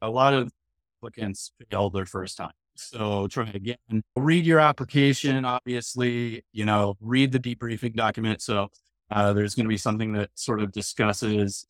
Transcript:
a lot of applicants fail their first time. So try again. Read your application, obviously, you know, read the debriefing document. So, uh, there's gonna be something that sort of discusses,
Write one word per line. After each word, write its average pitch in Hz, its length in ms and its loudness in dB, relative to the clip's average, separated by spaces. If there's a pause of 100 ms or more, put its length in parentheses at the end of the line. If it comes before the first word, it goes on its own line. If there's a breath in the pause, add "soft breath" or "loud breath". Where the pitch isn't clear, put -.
a 135 80 -4
lot 131 240 4
of 131 180 0 (480)
applicants 107 540 -10 (180)
fail 101 180 0
their 95 160 -4
first 92 300 -10
time. 82 160 -12 (240)
So 104 520 -4
try 113 260 -4
again. 101 240 -8 (400)
Read 160 280 4
your 160 140 8
application, 139 840 4
obviously, 123 1080 -4
you 107 140 -4
know, 104 340 2
read 127 320 2
the 131 80 2
debriefing 117 560 -6
document. 110 460 0
So, 101 260 0 (420)
uh, 104 220 2
there's 104 240 0
gonna 113 140 0
be 107 80 0
something 110 360 -2
that 104 220 -4
sort 110 260 -4
of 101 120 -4
discusses, 104 960 -2